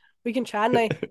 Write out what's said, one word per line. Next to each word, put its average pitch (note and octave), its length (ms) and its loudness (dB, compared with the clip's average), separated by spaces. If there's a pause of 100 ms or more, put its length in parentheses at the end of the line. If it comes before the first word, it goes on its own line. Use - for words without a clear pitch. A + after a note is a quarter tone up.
(240)
we A#3+ 80 -2
can B3+ 140 -2
chat. G#3+ 240 0
And B3 80 4
I, A3 120 2 (200)